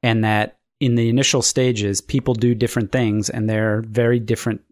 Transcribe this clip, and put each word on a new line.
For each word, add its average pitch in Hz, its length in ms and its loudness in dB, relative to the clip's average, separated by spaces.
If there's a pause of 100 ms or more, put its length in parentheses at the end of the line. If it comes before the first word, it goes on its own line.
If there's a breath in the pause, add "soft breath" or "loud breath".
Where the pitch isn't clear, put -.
and 113 200 2
that 107 340 0 (220)
in 123 160 2
the 117 140 2
initial 131 320 2
stages, 107 600 0
people 131 340 -2
do 120 200 2
different 113 380 -2
things, 107 360 0
and 107 200 -4
they're 110 320 0
very 117 380 0
different. 113 420 -4 (100)